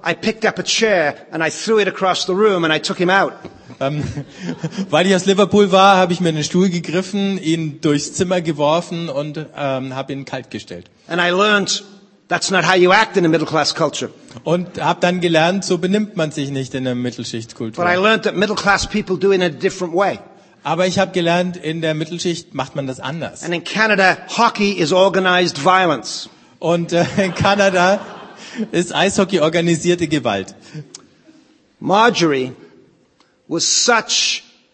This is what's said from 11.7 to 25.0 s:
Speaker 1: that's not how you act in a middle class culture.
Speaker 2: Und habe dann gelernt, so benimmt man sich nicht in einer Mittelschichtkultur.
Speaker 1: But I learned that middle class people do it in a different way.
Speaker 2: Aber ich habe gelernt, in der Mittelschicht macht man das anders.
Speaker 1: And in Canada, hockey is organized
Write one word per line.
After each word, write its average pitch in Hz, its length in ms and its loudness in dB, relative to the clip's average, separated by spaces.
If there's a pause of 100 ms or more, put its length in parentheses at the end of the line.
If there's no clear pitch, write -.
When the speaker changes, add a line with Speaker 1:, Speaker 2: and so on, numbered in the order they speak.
Speaker 1:
that's - 220 -2
not 180 140 2
how 185 120 4
you 180 160 6
act 208 240 4
in 180 80 4
a 165 40 4
middle 156 180 2
class 151 280 -2
culture. 139 360 -2 (340)
Speaker 2:
Und 175 380 -2
habe 165 180 0
dann 180 200 2
gelernt, 170 440 2
so 180 140 0
benimmt 196 400 -2
man 156 120 -2
sich 139 200 -6
nicht 135 240 -6
in 131 120 -4
einer 127 80 -2
Mittelschichtkultur. 120 880 -6
Speaker 1:
But 180 100 2
I 180 40 2
learned 208 280 2
that 185 120 -2
middle 202 200 0
class 196 300 0
people 196 300 -2
do 196 160 2
it 190 40 4
in 185 60 2
a 180 60 2
different 170 460 -4
way. 180 240 0 (440)
Speaker 2:
Aber 165 240 0
ich 180 120 -2
habe 190 140 0
gelernt, 175 440 0
in 160 240 -6
der 156 140 0
Mittelschicht 170 600 -6
macht 131 220 -6
man 139 100 -4
das 127 140 -8
anders. 139 420 -8
Speaker 1:
And 175 120 -4
in 165 100 -6
Canada, 196 540 2 (180)
hockey 214 360 2
is 175 200 0
organized 180 720 2